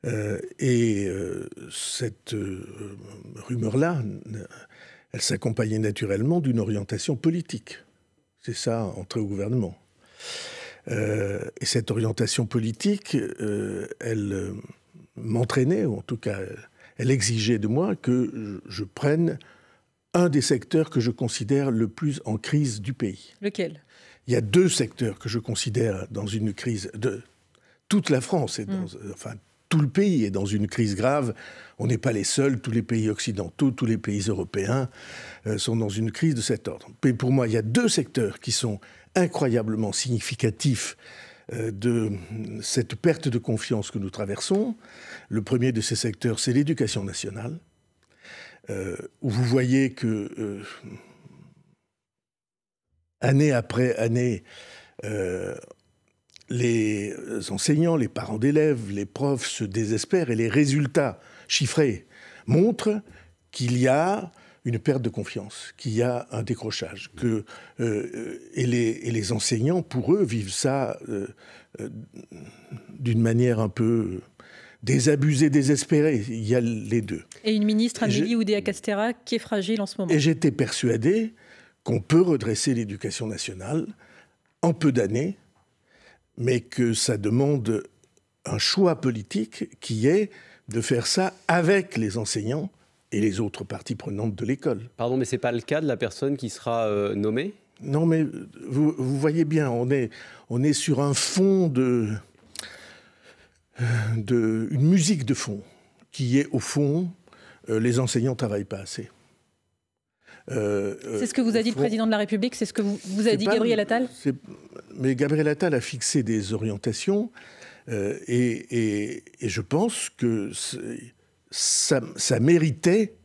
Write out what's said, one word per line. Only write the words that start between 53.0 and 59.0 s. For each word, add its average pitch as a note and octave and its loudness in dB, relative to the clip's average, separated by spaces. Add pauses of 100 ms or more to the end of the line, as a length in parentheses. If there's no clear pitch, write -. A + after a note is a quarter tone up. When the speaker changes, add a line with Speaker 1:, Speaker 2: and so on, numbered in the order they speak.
Speaker 1:
année C3+ 4
après A#2+ 2
année, A#2 0 (600)
euh, F#2 -4 (960)
les A2 0 (360)
enseignants, D#3 2
les A#2+ 0
parents G#2+ -6
d'élèves, C#3 2
les G2+ -4